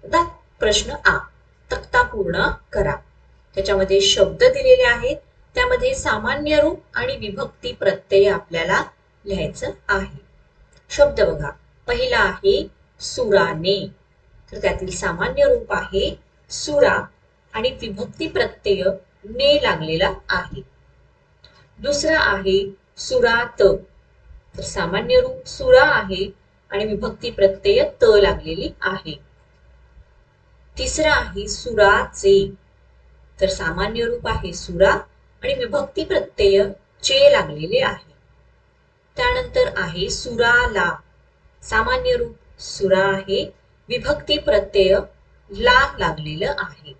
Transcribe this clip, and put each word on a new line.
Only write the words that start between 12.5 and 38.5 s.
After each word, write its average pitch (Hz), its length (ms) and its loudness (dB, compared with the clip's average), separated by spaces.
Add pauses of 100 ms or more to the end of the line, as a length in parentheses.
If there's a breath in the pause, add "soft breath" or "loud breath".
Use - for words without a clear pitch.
सुराने, 190 920 -2 (600)
तर - 60 -14
त्यातील 185 320 -4
सामान्य 214 540 -2
रूप - 280 0
आहे - 460 -4 (320)
सुरा - 540 2 (480)
आणि 233 180 -2
विभक्ती - 580 -10
प्रत्यय 202 560 -2 (400)
ने 508 380 2
लागलेला 165 500 -2 (160)
आहे. 180 320 -6 (1160 soft breath)
दुसरा 311 420 0
आहे 208 560 0 (200)
सुरात, 480 680 0 (920)
तर - 60 -12
सामान्य 202 580 0
रूप - 260 -6
सुरा 508 380 6
आहे 190 500 -2 (360)
आणि 202 140 -4
विभक्ती 220 460 -6
प्रत्यय 196 540 2 (180)
त - 20 4
लागलेली 196 680 2 (100)
आहे. 175 500 -8 (1500)
तिसरा 302 360 0
आहे 202 340 -4
सुराचे, 202 1040 2 (840)
तर - 80 2
सामान्य 208 560 -4
रूप 240 240 -6
आहे 175 240 -6
सुरा 185 380 2 (520)
आणि - 120 -2
विभक्ती 294 500 -4
प्रत्यय 202 600 2 (380)
चे 554 300 6
लागलेले - 480 0
आहे. - 340 -6 (1000)